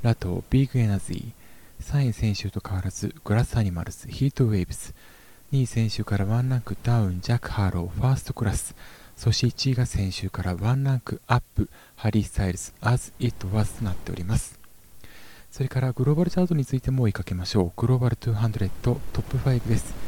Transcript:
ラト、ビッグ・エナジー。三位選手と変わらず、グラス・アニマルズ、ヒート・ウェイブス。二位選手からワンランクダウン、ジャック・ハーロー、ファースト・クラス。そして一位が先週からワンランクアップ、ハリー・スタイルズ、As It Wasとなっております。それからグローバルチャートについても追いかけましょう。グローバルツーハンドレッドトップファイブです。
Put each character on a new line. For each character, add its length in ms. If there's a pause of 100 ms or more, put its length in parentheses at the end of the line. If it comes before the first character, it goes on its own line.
ラ 100
ト、 380
ビ 160
ッ 40
グ・ 60
エ 80
ナ 140
ジ 140
ー。 680
三 220
位 80
選 220
手 160
と 120
変 120
わ 80
ら 80
ず、 240 (100)
グ 80
ラ 120
ス・ 120
ア 60
ニ 80
マ 120
ル 80
ズ、 160
ヒ 200
ー 40
ト・ 140
ウ 60
ェ 80
イ 60
ブ 80
ス。 200 (580)
二 120
位 20
選 240
手 140
か 140
ら 100
ワ 140
ン 80
ラ 80
ン 40
ク 220
ダ 180
ウ 80
ン、 120
ジ 100
ャ 60
ッ 20
ク・ 100
ハ 200
ー 20
ロ 140
ー、 20
フ 140
ァ 120
ー 40
ス 80
ト・ 100
ク 100
ラ 80
ス。 220 (420)
そ 140
し 80
て 80
一 240
位 20
が 140
先 240
週 180
か 140
ら 120
ワ 200
ン 80
ラ 100
ン 60
ク 260
ア 120
ッ 40 (140)
プ、 120 (280)
ハ 160
リ 100
ー・ 20
ス 60
タ 180
イ 40
ル 80
ズ、 220
As 360
It 300
Was 320
と 60
な 80
っ 20
て 160
お 40
り 80
ま 140
す。 180 (920)
そ 140
れ 60
か 100
ら 120
グ 140
ロ 80
ー 20
バ 100
ル 40
チ 80
ャ 60
ー 40
ト 60
に 140
つ 80
い 60
て 100
も 120
追 40
い 60
か 100
け 100
ま 100
し 140
ょ 180
う。 60
グ 60
ロ 80
ー 40
バ 100
ル 60
ツ 140
ー 40
ハ 120
ン 60
ド 80
レ 80
ッ 40 (120)
ド 180 (100)
ト 100
ッ 20
プ 140
フ 120
ァ 60
イ 40
ブ 100
で 80
す。 140 (160)